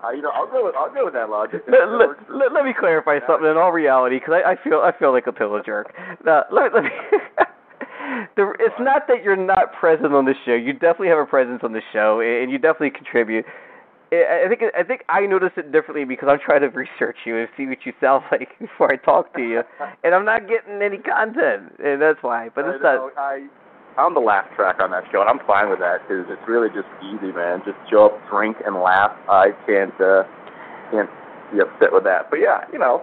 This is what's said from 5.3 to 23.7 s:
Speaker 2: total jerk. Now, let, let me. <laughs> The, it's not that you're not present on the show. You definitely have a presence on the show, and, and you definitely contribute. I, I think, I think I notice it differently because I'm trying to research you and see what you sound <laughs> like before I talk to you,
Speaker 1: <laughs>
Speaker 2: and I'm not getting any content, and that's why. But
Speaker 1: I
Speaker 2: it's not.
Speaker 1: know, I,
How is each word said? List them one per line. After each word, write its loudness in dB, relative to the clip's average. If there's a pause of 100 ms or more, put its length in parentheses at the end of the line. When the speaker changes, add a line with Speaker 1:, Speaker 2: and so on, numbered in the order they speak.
Speaker 2:
total -4
jerk. -8 (320)
Now, 4
let, 2
let 4
me. -4
<laughs> -14 (1400)
The, 0
it's 0
not 0
that 2
you're 2
not 0
present 2
on 4
the 2 (120)
show. 0
You -2
definitely 0
have 4
a 0
presence 0
on -6
the -6 (100)
show, 2
and, 0
and -6
you -4
definitely 0
contribute. -2 (680)
I, 2
I -2
think, -2 (160)
I 0
think -6
I 0
notice 0
it -10
differently 0
because -4
I'm 4
trying 4
to 0
research -6
you -4
and -4
see -6
what -8
you -10
sound 2
<laughs> -4
like -6
before 0
I 2
talk 2
to -6
you, -2 (220)
Speaker 1:
<laughs> -16
Speaker 2:
and 4
I'm 2
not -2
getting -4
any -2
content, -2 (100)
and 0
that's 2
why. -6
But -4
Speaker 1:
I -4
Speaker 2:
it's -10
not. 4
Speaker 1:
know, -6
I, -8 (500)